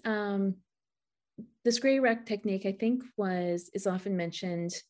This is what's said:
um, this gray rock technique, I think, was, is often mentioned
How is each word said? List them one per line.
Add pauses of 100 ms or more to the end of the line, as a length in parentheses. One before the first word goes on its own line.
um, (1080)
this
gray
rock
technique,
I
think, (140)
was,
is
often
mentioned (180)